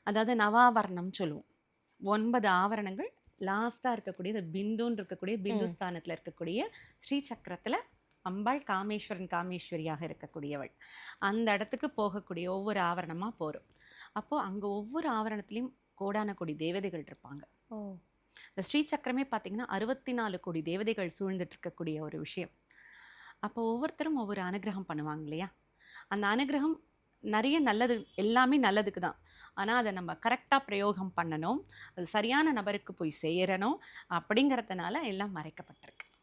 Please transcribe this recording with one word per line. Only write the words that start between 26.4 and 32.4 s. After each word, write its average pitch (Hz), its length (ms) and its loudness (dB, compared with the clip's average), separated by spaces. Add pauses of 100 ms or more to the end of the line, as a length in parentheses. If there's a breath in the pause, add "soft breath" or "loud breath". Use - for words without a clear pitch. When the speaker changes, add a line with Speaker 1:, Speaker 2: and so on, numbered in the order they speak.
Speaker 1:
நிறைய 220 400 2
நல்லது, 233 560 2
எல்லாமே 254 440 6
நல்லதுக்கு 202 400 4
தான். 175 200 2 (340 loud breath)
ஆனா 214 240 0
அதை 220 140 2
நம்ம 175 220 -4
கரெக்டா 240 520 2
பிரயோகம் 196 520 0
பண்ணணும், 170 420 0 (360 loud breath)
அது 175 100 -4
சரியான 254 460 4